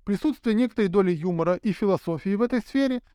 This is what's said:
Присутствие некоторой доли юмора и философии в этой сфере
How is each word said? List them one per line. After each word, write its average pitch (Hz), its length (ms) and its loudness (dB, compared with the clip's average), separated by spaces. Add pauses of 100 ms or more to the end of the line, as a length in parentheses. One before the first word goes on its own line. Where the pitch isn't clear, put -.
Присутствие 226 500 -2
некоторой 226 340 0
доли 185 240 2
юмора 170 440 0
и 208 160 -4
философии 185 640 -2
в 214 80 0
этой 247 180 0
сфере 269 400 -2 (140)